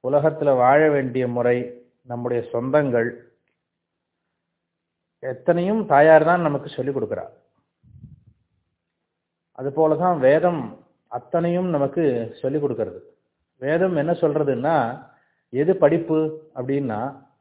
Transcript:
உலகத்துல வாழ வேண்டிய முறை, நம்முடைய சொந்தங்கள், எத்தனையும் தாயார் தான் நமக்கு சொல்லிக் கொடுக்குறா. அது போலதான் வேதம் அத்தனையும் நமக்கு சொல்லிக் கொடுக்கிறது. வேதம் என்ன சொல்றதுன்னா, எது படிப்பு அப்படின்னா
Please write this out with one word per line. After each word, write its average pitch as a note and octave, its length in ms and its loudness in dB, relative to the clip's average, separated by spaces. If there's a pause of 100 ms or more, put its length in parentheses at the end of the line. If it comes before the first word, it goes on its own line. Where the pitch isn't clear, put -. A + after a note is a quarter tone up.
உலகத்துல C#3+ 520 2
வாழ C#3 320 4
வேண்டிய C3 400 0
முறை, B2 560 -2 (180)
நம்முடைய A#2+ 460 -6
சொந்தங்கள், B2 800 -2 (1900)
எத்தனையும் F3 640 -2
தாயார் D#3 380 8
தான் F3 160 2
நமக்கு C#3+ 300 -4
சொல்லிக் C3+ 260 -6
கொடுக்குறா. G#2+ 300 -6 (2250)
அது C3+ 120 -8
போலதான் D#3 480 0
வேதம் C#3+ 600 0 (340)
அத்தனையும் F3 560 -2
நமக்கு C#3 680 -2
சொல்லிக் C#3+ 300 -4
கொடுக்கிறது. A2 500 -6 (480)
வேதம் E3+ 340 0
என்ன D#3 160 0
சொல்றதுன்னா, C#3+ 920 0 (480)
எது D3+ 240 0
படிப்பு D#3 680 0 (120)
அப்படின்னா C3+ 680 -6 (180)